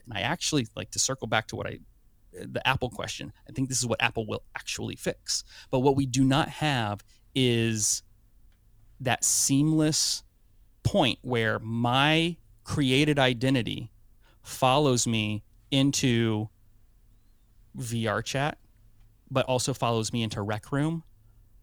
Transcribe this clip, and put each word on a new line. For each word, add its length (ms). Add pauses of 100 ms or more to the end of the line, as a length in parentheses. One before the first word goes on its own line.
and 120
I 60
actually 520
like 180
to 60
circle 280
back 220
to 80
what 100
I, 140 (520)
the 340
Apple 220
question. 460 (120)
I 60
think 160
this 100
is 80
what 140
Apple 240
will 200 (120)
actually 400
fix. 480 (260)
But 100
what 140
we 120
do 180
not 240
have 560 (300)
is 680 (1000)
that 220
seamless 1000 (600)
point 360
where 380
my 800 (260)
created 540
identity 760 (500)
follows 640
me 380 (260)
into 800 (1300)
V 320
R 160
chat, 360 (720)
but 140
also 300
follows 400
me 80
into 180
Rec 320
Room, 300 (600)